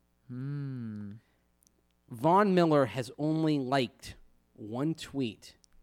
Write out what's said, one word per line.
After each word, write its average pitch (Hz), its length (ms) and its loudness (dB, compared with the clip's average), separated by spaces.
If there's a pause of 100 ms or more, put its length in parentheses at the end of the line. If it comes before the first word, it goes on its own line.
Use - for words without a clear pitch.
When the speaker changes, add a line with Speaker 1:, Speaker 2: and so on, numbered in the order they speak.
(300)
Speaker 1:
Hmm. 127 800 -10 (960)
Speaker 2:
Von 175 460 4
Miller 156 320 6
has 123 300 -6
only 156 420 0
liked 131 560 -2 (380)
one 123 400 -4
tweet 131 640 -8 (280)